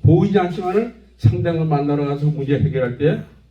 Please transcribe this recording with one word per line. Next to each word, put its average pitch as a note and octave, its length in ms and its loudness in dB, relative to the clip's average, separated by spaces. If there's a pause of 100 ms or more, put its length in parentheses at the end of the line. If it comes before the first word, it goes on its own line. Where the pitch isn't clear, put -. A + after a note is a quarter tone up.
보이지 F#3+ 360 4
않지만은 F#3 560 -2 (240)
상대방을 E3+ 480 0
만나러 C#3+ 400 -2
가서 C#3+ 200 -4
문제 C#3 320 -2
해결할 B2 380 -2
때 E3+ 240 0 (300)